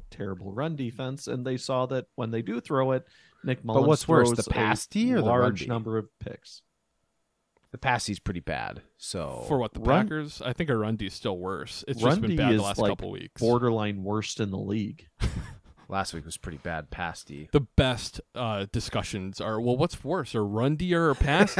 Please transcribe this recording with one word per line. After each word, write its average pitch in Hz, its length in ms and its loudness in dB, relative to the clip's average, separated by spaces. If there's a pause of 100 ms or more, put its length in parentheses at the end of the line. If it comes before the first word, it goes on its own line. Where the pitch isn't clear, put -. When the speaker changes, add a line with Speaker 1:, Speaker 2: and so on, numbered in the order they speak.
(120)
Speaker 1:
terrible 98 400 -8
run 147 240 -4
defense, 131 500 -8
and 123 180 -4
they 127 120 -2
saw 127 300 0
that 127 280 -4
when 117 160 -4
they 113 120 -2
do 220 180 -4
throw 131 320 2
it, 127 120 0 (400)
Nick 127 140 0
Speaker 2:
But - 160 -14
Speaker 1:
Mullins 120 140 6
Speaker 2:
what's 151 200 4
worse, 135 220 8
the 120 120 2
Speaker 1:
throws - 60 -8
a - 20 -2
Speaker 2:
pass 107 380 2
D 233 240 2
or 240 80 4
the 113 80 2
run 123 120 6
Speaker 1:
large 120 200 2
Speaker 2:
D? 71 60 -6
Speaker 1:
number 113 320 -2
of 107 100 -4 (100)
picks. - 440 -16 (1080)
Speaker 2:
The 120 80 -14
pass 123 280 0
D's 98 120 -4
pretty 90 220 0
bad. 62 420 -6 (140)
So 67 500 -8
Speaker 3:
For 143 120 2
what, 113 160 -2
the - 60 -8
Speaker 1:
Run 143 260 6
Speaker 3:
Packers? 156 360 -6
I 123 100 -4
think 160 180 -2
our 117 80 2
run 110 180 0
D 104 100 -6
is 92 80 -10
still 98 240 -2
worse. 90 480 -6
It's 123 160 -4
Speaker 1:
Run 123 100 6
Speaker 3:
just 190 100 2
been - 100 0
Speaker 1:
D 165 60 0
Speaker 3:
bad - 140 4
the - 40 6
Speaker 1:
is, 107 60 4
Speaker 3:
last 101 160 0
Speaker 1:
like, 101 120 4
Speaker 3:
couple 98 200 -4
weeks. 92 300 -12
Speaker 1:
borderline 113 600 2
worst 104 380 -2
in 104 100 -2
the 95 80 -4
league. 104 480 -4 (140)
<laughs> - 60 0 (640)
Speaker 2:
Last 95 240 -4
week 80 120 -10
was 82 120 -12
pretty 80 220 -12
bad 80 320 -8
pass 85 320 -8
D. 73 300 -16
Speaker 3:
The 147 80 4
best, - 600 -2 (140)
uh, 110 380 -4
discussions 95 680 -6
are, 110 200 -4
well, 120 160 0
what's 156 260 0
worse, 151 320 -4
a 117 60 0
run 110 340 0
D 175 220 -2
or 165 140 4
a 135 40 2
pass 165 460 4